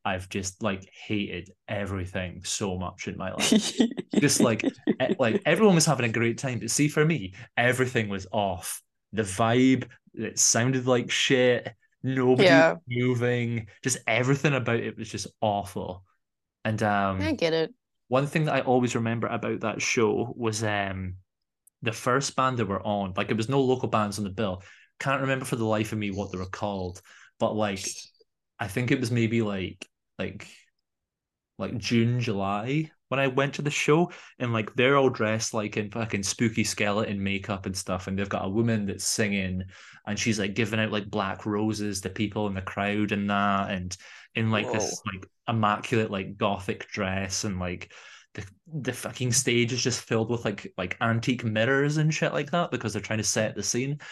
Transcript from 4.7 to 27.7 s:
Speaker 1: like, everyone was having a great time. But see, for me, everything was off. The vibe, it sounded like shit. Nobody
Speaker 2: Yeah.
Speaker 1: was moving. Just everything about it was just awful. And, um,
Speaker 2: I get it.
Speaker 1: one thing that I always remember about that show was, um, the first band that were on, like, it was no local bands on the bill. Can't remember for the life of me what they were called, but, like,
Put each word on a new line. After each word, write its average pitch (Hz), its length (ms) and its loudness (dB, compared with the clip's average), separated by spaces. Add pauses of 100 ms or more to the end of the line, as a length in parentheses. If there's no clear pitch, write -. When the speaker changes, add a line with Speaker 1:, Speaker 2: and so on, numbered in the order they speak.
Speaker 1:
like, 120 260 2
everyone 185 300 6
was 156 100 6
having 123 240 2
a 110 40 -2
great 117 260 0
time. 123 200 -4
But 110 120 -6
see, 147 160 2
for 151 180 2
me, 107 300 -2 (200)
everything 120 540 2
was 95 220 -4
off. 95 500 -2 (320)
The 104 80 0
vibe, 117 640 4 (300)
it - 240 -6
sounded 123 480 4
like 127 240 2
shit. 127 600 4 (300)
Nobody 131 480 6
Speaker 2:
Yeah. 165 240 8
Speaker 1:
was 175 140 -8
moving. 120 800 0 (160)
Just 131 240 -2
everything 135 480 2
about 117 240 0
it 110 180 -6
was 113 120 -8
just - 180 -8 (120)
awful. 98 640 -2 (600)
And, 110 160 0
um, 98 400 2
Speaker 2:
I - 120 0
get 160 200 0
it. 160 220 -2 (320)
Speaker 1:
one 131 180 2
thing 151 200 0
that 147 100 0
I 131 60 2
always 123 340 2
remember 113 320 -2
about 110 320 -4
that 107 240 -4
show 110 520 2
was, 110 280 -2
um, 95 540 -2 (640)
the 117 100 -2
first 123 420 0
band 131 220 2
that 110 100 0
were 98 180 -4
on, 101 300 -2
like, 104 140 -2
it 110 80 0
was 110 120 -2
no 139 120 4
local 127 280 2
bands 104 280 0
on 107 60 -4
the 98 80 -4
bill. 95 320 -4 (360)
Can't 135 220 0
remember 131 240 -2
for 131 120 -2
the 113 80 0
life 107 260 0
of 110 80 -2
me 104 100 -2
what 98 220 -4
they 92 80 -6
were 92 80 -6
called, 95 560 -6 (360)
but, 107 160 2
like, 101 320 -2 (720)